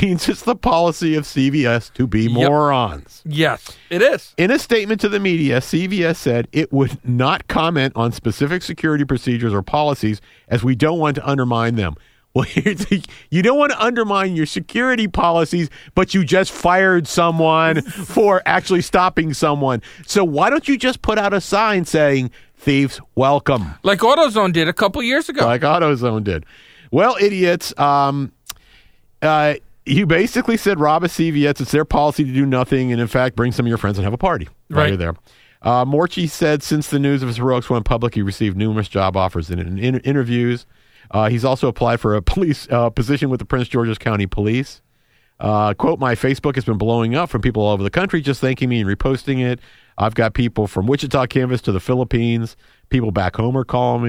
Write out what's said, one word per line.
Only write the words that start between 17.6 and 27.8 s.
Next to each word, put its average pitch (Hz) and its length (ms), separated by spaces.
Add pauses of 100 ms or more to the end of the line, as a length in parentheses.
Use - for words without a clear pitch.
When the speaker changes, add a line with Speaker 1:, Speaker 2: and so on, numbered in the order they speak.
Speaker 2:
<laughs> - 340
Speaker 1:
for 202 300
actually 175 360
stopping 165 520
someone. 139 480 (260)
So 202 160
why 165 260
don't 294 180
you 277 100
just 254 260
put 214 160
out 202 140
a 196 80
sign 208 440
saying, 139 460 (240)
"Thieves, 139 440 (160)
welcome"? 131 680
Speaker 2:
Like 190 160
AutoZone 220 540
did 160 160
a 180 40
couple 214 300
years 262 260
ago. 277 160
Speaker 1:
Like 120 160
AutoZone 143 640
did. 85 220 (440)
"Well, 208 300
idiots, 185 580
um, 143 540 (880)